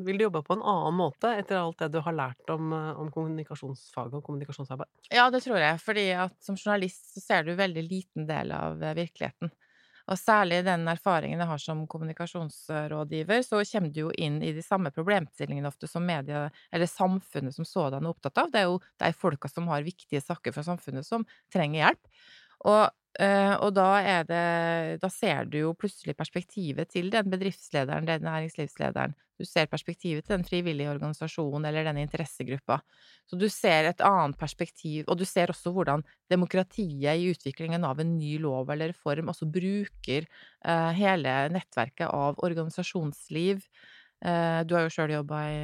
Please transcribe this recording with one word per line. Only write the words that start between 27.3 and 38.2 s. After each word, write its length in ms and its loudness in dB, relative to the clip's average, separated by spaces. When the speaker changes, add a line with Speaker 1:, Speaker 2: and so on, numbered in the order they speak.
Speaker 2:
den 160 0
næringslivslederen. 880 -4
Du 80 -12
ser 220 2
perspektivet 580 -6
til 120 0
den 100 -2
frivillige 460 -2
organisasjonen 760 -4
eller 180 0
den 140 -2
interessegruppa. 800 -4
Så 100 -8
du 140 2
ser 400 4
et 100 -4
annet 380 4
perspektiv, 720 -6
og 80 2
du 80 -2
ser 240 2
også 240 -4
hvordan 300 2
demokratiet 880 2
i 160 2
utviklingen 500 -4
av 160 -2
en 160 0
ny 220 -2